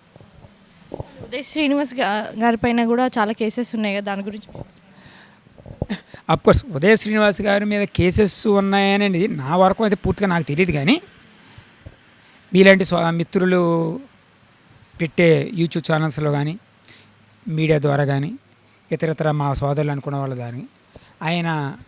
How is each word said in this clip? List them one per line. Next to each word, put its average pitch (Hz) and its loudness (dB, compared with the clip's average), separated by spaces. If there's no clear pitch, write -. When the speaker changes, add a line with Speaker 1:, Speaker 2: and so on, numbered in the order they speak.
Speaker 1:
ఉదయ్ - -12
శ్రీనివాస్ 285 -2
గా-, 214 -4
గారి 233 2
పైన 233 0
కూడా 240 0
చాలా 226 -2
కేసెస్ 226 -4
ఉన్నాయి 214 -2
కదా, 202 -6
దాని 202 -6
గురించి? 214 -12
Speaker 2:
Of 165 0
course, 220 2
ఉదయ్ 175 4
శ్రీనివాస్ 214 0
గారి 202 0
మీద 208 -2
కేసెస్ 180 2
ఉన్నాయనేది 196 2
నా 151 -4
వరకు 190 4
అయితే 208 2
పూర్తిగా 190 -2
నాకు 170 0
తెలియదు, 175 0
కానీ 156 0
మీలాంటి 190 8
స్వ-, 170 0
మిత్రులు 170 0
పెట్టే 160 2
YouTube 165 -2
ఛానల్స్లో 156 -2
కానీ 147 -4
మీడియా 156 2
ద్వారా 143 0
కానీ 143 -4
ఇతరత్ర 156 -2
మా 147 0
సోదరులు 143 -2
అనుకున్న 139 -6
వాళ్ళు 135 -6
కానీ 123 -10
ఆయన 160 -4